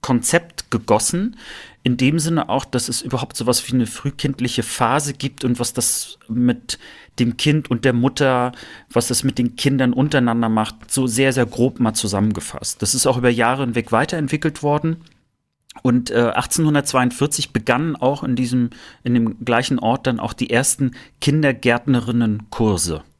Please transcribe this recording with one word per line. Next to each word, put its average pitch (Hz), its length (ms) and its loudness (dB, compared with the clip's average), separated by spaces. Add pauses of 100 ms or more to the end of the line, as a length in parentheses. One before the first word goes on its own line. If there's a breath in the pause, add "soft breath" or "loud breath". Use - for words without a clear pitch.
Konzept - 680 -2
gegossen. 170 680 0 (460 loud breath)
In 123 140 2
dem 143 240 2
Sinne 160 280 0
auch, 127 160 -2
dass - 240 -4
es 123 140 -6
überhaupt 131 340 -6
sowas 123 320 -2
wie 123 60 -2
eine 120 140 2
frühkindliche - 760 -4
Phase 139 500 0
gibt - 320 -8
und 123 140 2
was - 140 -4
das - 560 -4
mit 120 500 0 (400 loud breath)
dem 117 180 0
Kind 151 320 0
und 117 160 -2
der 127 100 4
Mutter, 123 580 2 (380 loud breath)
was - 180 0
das 120 160 0
mit 131 140 0
den 120 180 0
Kindern 131 360 2
untereinander 123 560 2
macht, 110 440 -2
so 131 160 0
sehr, 131 240 2
sehr 123 140 2
grob 123 340 0
mal 110 140 2
zusammengefasst. 104 840 -2
Das - 140 0
ist 131 140 2
auch 127 80 4
über 123 140 4
Jahre 120 340 2
hinweg 117 260 -2
weiterentwickelt 151 720 -2
worden. 147 360 0 (840)
Und, 123 300 2
äh, 117 220 4
achtzehnhundertzweiundvierzig 143 1160 0
begannen 135 440 0
auch 139 260 0
in 131 140 -2
diesem, 120 340 0 (320 loud breath)
in 123 120 0
dem 117 300 0
gleichen 123 360 0
Ort - 260 0
dann 120 140 0
auch 104 120 -6
die - 160 -4
ersten 127 440 0 (280 loud breath)
Kindergärtnerinnenkurse 117 1800 0 (180)